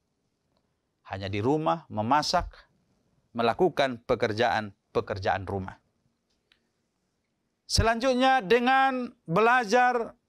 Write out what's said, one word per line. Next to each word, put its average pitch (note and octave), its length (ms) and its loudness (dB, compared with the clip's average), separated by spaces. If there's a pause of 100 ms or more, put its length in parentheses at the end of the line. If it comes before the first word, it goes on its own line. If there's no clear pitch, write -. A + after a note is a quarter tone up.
(1080)
Hanya G2 200 -10
di G2+ 160 -4
rumah, D#3 480 -2
memasak, C3+ 600 -2 (840)
melakukan A#2+ 720 -2
pekerjaan-pekerjaan G#2+ 1400 -4
rumah. F#2+ 320 -8 (1900)
Selanjutnya, B3 760 2
dengan B3 680 2 (160)
belajar A#3 880 2 (140)